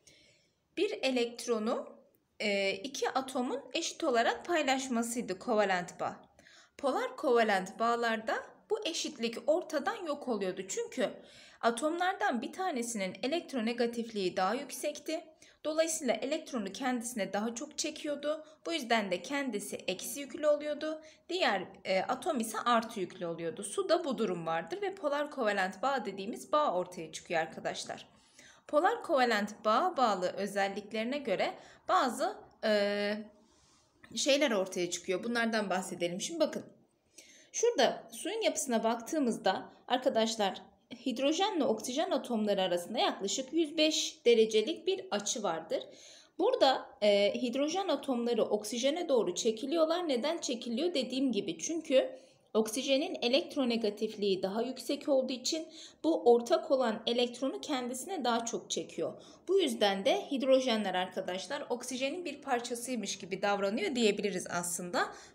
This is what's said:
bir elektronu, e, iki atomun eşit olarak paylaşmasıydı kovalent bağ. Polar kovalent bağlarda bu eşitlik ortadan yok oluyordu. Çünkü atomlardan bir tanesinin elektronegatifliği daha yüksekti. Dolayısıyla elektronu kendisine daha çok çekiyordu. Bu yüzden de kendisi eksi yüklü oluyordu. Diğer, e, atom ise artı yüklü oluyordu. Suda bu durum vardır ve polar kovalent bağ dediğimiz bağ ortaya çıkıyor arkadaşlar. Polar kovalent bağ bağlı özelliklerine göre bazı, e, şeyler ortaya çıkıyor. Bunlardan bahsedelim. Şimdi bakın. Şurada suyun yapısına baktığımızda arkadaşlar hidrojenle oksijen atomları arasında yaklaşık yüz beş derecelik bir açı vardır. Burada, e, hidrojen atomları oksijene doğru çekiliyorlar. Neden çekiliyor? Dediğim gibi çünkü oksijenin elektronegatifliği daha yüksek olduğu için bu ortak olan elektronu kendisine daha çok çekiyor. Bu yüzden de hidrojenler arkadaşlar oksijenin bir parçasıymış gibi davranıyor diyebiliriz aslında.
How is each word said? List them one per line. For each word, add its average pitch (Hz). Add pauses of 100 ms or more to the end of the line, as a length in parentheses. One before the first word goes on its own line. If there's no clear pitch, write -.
(760)
bir 403 (100)
elektronu, 233 (420)
e, 202
iki 269
atomun 269 (120)
eşit -
olarak 285
paylaşmasıydı 262
kovalent 190
bağ. 123 (600)
Polar 349
kovalent 220
bağlarda 233 (340)
bu 440
eşitlik 233 (100)
ortadan 339
yok 294
oluyordu. 196
Çünkü 233 (520)
atomlardan 330
bir 302
tanesinin 240
elektronegatifliği 233
daha 190
yüksekti. 285 (420)
Dolayısıyla 311
elektronu 262
kendisine 233
daha 226
çok -
çekiyordu. 302 (200)
Bu 339
yüzden 233
de 180
kendisi 269
eksi -
yüklü 285
oluyordu. 302 (280)
Diğer, 262 (220)
e, 190
atom 262
ise 220
artı 226
yüklü 175
oluyordu. 165
Suda 349
bu 254
durum 180
vardır 165
ve 392
polar 294
kovalent 202
bağ 262
dediğimiz 196
bağ 294
ortaya 175
çıkıyor -
arkadaşlar. - (540)
Polar 381
kovalent 233
bağ 277
bağlı 196
özelliklerine 208
göre 240 (340)
bazı, 320 (260)
e, 202 (1040)
şeyler 285
ortaya 185
çıkıyor. 180
Bunlardan 226
bahsedelim. 175
Şimdi 330
bakın. - (880)
Şurada 415
suyun 427
yapısına 240
baktığımızda 233 (180)
arkadaşlar 226 (440)
hidrojenle 311
oksijen 254
atomları 214
arasında 180
yaklaşık 269
yüz 320
beş -
derecelik 220
bir 370
açı 208
vardır. 175 (560)
Burada, 320 (120)
e, 202
hidrojen 285
atomları 240
oksijene 269
doğru 190
çekiliyorlar. 320
Neden 285
çekiliyor? 247
Dediğim 262
gibi 202
çünkü - (300)
oksijenin 269
elektronegatifliği 226
daha 202
yüksek 262
olduğu 262
için 320 (360)
bu 311
ortak 320
olan 240
elektronu 240
kendisine 262
daha 233
çok -
çekiyor. - (340)
Bu 392
yüzden 214
de 381
hidrojenler 254
arkadaşlar 185
oksijenin 269
bir 285
parçasıymış 240
gibi 190
davranıyor 202
diyebiliriz 202
aslında. 180 (280)